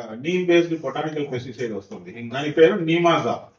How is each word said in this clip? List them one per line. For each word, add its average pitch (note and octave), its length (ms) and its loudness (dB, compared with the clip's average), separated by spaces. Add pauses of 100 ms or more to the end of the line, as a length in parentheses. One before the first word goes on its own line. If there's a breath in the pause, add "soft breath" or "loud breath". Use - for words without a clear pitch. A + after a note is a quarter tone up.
(120)
నీమ్ F3 320 -2
బేస్డ్ E3 360 2
బొటానికల్ D3+ 500 -6
పెస్టిసైడ్ A#2+ 420 -8
వస్తుంది. G2+ 560 -12
దాని C#3+ 220 -4
పేరు E3 240 6
నీమాజా. E3 840 0